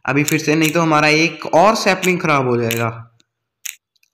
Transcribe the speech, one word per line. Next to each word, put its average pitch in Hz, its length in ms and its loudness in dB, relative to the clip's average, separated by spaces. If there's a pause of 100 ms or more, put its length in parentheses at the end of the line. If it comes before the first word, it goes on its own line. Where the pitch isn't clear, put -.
अभी 135 180 0
फिर 151 160 -2
से, 151 160 -2
नहीं 156 160 0
तो 170 100 0
हमारा 151 280 2
एक 156 360 0
और 190 300 4
sapling 185 440 0
ख़राब 143 280 0
हो 120 100 0
जाएगा। 117 320 -2 (1200)